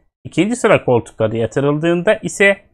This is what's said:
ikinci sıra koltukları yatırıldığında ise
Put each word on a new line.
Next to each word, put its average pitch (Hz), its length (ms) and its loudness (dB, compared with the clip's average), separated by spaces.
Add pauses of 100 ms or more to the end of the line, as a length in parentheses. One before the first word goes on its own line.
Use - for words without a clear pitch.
(240)
ikinci 220 320 -2
sıra 190 280 2
koltukları 113 520 -2
yatırıldığında 151 800 0
ise 196 580 0